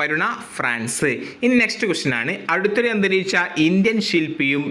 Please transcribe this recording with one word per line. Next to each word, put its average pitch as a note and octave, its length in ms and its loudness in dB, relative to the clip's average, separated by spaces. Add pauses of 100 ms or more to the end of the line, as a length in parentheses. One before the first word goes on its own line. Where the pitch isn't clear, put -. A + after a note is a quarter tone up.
വരുണ? D#3 240 0 (320)
ഫ്രാൻസ്. A#2+ 520 -2 (340)
ഇനി B3 180 4
നെക്സ്റ്റ് G#3+ 260 -2
ക്വസ്റ്റ്യൻ D3+ 320 0
ആണ്, D#3+ 160 -4 (180)
അടുത്തിടെ G#3 420 0
അന്തരിച്ച F#3+ 400 0 (320)
ഇന്ത്യൻ G3+ 320 2 (100)
ശില്പിയും D3 600 0